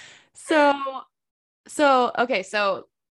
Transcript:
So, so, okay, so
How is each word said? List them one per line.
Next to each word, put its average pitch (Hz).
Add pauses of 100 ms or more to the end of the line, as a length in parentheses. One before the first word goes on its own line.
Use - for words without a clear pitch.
(340)
So, 277 (640)
so, 269
okay, 240
so 202 (240)